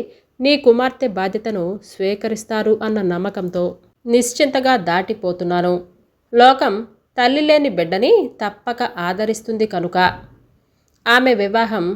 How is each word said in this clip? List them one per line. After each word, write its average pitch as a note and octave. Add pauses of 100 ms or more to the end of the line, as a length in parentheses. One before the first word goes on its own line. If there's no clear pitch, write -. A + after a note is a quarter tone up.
(400)
నీ C#4
కుమార్తె C4
బాధ్యతను F#3+ (160)
స్వీకరిస్తారు G#3+ (100)
అన్న G#3+
నమ్మకంతో F3+ (420)
నిశ్చింతగా C4
దాటిపోతున్నాను. F3+ (580)
లోకం B3 (420)
తల్లి C4
లేని D4+
బిడ్డని F#3+ (260)
తప్పక A#3 (180)
ఆదరిస్తుంది G#3+
కనుక F3+ (1080)
ఆమె B3+
వివాహం G#3 (120)